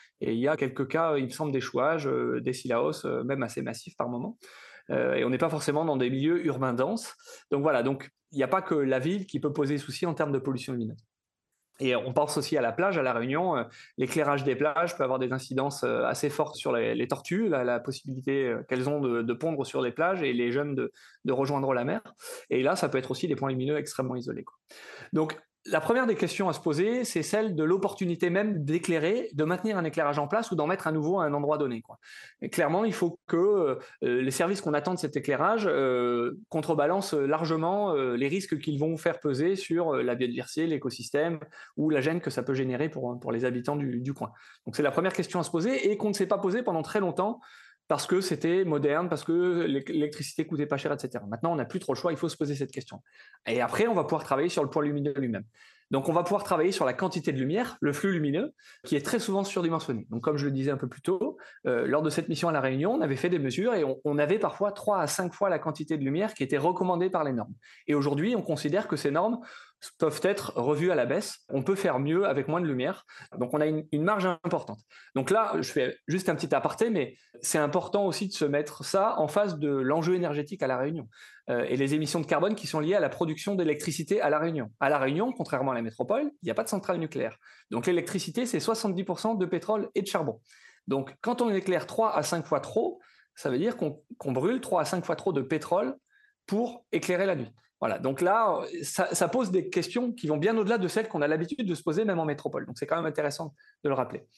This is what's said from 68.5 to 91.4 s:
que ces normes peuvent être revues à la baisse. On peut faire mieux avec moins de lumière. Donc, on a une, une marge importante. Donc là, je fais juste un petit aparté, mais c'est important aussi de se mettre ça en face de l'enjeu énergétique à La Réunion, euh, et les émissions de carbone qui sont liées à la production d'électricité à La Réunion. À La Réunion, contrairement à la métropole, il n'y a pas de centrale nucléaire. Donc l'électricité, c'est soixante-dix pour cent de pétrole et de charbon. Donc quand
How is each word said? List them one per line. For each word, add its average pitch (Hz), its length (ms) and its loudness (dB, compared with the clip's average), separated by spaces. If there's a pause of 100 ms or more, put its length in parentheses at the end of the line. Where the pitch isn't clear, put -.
que 160 80 0
ces 143 140 0
normes 208 300 2 (580)
peuvent 156 240 2
être 196 340 0
revues 147 340 2
à 175 40 2
la 131 100 4
baisse. 156 360 -2 (100)
On 139 120 0
peut 190 120 0
faire 175 240 2
mieux 156 260 2
avec 143 240 0
moins 165 140 0
de 170 40 0
lumière. 143 380 -2 (340)
Donc, 123 140 -2
on 151 80 2
a 151 60 4
une, 156 260 0
une 151 120 0
marge 196 200 2
importante. 170 560 -2 (340)
Donc 131 160 0
là, 214 300 4
je - 100 -4
fais 127 280 0 (100)
juste 185 220 0
un 160 40 0
petit 147 200 0
aparté, 147 340 2
mais 151 300 0 (240)
c'est - 160 0
important 175 480 2
aussi 185 200 -2
de 190 60 -8
se - 140 0
mettre 147 400 -2
ça 202 320 2
en 151 100 2
face 190 300 2
de 147 100 0
l'enjeu 147 460 2
énergétique 151 480 -2
à 143 40 2
La 131 120 0
Réunion, 139 280 -2 (440)
euh, 120 180 2
et 127 80 2
les 135 160 2
émissions 156 280 0
de 147 40 -4
carbone 175 300 2
qui 202 120 -6
sont 156 140 -2
liées 160 140 2
à 202 60 2
la 139 100 2
production 165 440 -2
d'électricité 165 680 0
à 156 80 2
La 151 80 4
Réunion. 156 320 -2 (100)
À 139 80 4
La 147 100 4
Réunion, 139 340 0
contrairement 135 400 -2
à - 20 -2
la 117 80 -2
métropole, 160 480 -2 (120)
il 175 40 -12
n'y 117 40 0
a - 40 -2
pas - 100 0
de - 60 -8
centrale 190 280 -2
nucléaire. 135 380 -4 (340)
Donc 120 160 -4
l'électricité, 180 600 0
c'est 180 140 -2
soixante-dix 202 440 -2
pour 180 140 -4
cent 220 160 0
de 190 100 0
pétrole 180 500 -2
et 196 60 2
de 196 60 -2
charbon. 147 340 -2 (460)
Donc 135 340 -2
quand 240 220 0